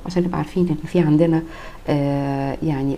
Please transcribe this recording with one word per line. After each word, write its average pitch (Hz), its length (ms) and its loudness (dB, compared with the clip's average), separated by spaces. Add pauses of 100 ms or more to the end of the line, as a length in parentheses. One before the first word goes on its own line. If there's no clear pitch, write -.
عشان 175 180 0
نبقى 175 140 -2
عارفين 175 320 0
ان 156 180 -4
في 180 120 2
عندنا، 160 440 4 (440)
آه، 139 760 0
يعني 139 340 0